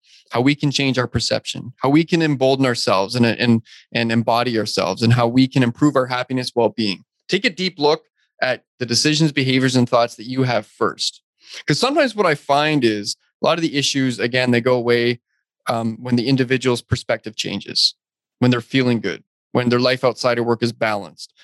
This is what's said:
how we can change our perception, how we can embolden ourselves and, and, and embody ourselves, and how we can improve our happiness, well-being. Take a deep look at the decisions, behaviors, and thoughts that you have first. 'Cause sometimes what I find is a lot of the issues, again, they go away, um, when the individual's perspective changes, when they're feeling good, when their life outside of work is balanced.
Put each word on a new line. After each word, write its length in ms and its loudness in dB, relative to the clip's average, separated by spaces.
how 80 0
we 160 2
can 160 -2
change 260 -2
our 80 0
perception, 640 -6
how 60 0
we 160 4
can 160 0
embolden 460 2
ourselves 480 0
and, 100 2
and, 380 2
and 180 -2
embody 480 0
ourselves, 440 -4
and 100 4
how 160 2
we 180 4
can 160 0
improve 320 2
our 120 0
happiness, 500 -4
well-being. 480 0
Take 160 -2
a 60 0
deep 280 -6
look 280 0
at 220 -4
the 60 -4
decisions, 440 0
behaviors, 460 0
and 120 4
thoughts 280 0
that 100 -16
you 160 -2
have 240 -2
first. 560 -6
'Cause 120 0
sometimes 380 0
what 100 2
I 80 2
find 500 0
is 320 -2
a 60 -2
lot 100 2
of 60 -4
the 140 -2
issues, 420 -2
again, 320 0
they 100 2
go 140 2
away, 460 0
um, 360 -4
when 140 -2
the 100 -2
individual's 560 0
perspective 540 -6
changes, 580 -4
when 100 4
they're 120 0
feeling 360 0
good, 240 -6
when 160 0
their 100 2
life 240 0
outside 360 0
of 80 -2
work 160 0
is 100 0
balanced. 600 -6